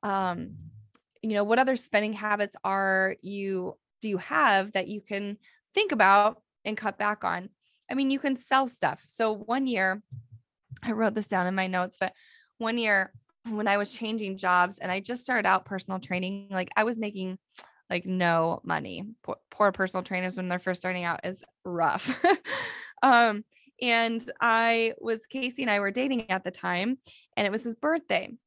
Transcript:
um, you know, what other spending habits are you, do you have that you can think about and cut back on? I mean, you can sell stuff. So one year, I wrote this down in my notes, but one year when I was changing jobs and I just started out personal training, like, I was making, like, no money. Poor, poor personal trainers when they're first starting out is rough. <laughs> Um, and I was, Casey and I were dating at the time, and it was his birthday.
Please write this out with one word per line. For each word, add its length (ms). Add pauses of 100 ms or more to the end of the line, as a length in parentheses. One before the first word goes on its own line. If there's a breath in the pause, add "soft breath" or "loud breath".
um, 520 (640)
you 100
know, 120
what 160
other 160
spending 380
habits 500
are 580
you, 560 (240)
do 80
you 80
have 560
that 140
you 140
can 360 (360 soft breath)
think 180
about 500 (240)
and 120
cut 200
back 260
on? 260 (420)
I 20
mean, 180
you 80
can 180
sell 300
stuff. 400
So 260
one 340
year, 340 (840)
I 80
wrote 240
this 120
down 200
in 80
my 120
notes, 320
but 140 (440 soft breath)
one 200
year 360 (360)
when 180
I 100
was 160
changing 440
jobs 400
and 140
I 80
just 240
started 240
out 180
personal 340
training, 520
like, 240
I 80
was 160
making, 380 (520 loud breath)
like, 160
no 580
money. 400 (200)
Poor, 140 (120)
poor 220
personal 320
trainers 340
when 120
they're 100
first 220
starting 220
out 200
is 200 (220)
rough. 640
<laughs> 80 (680 loud breath)
Um, 420 (340 soft breath)
and 440 (180)
I 580
was, 280
Casey 340
and 80
I 100
were 120
dating 400
at 120
the 60
time, 480 (380 loud breath)
and 100
it 60
was 120
his 120
birthday. 600 (120)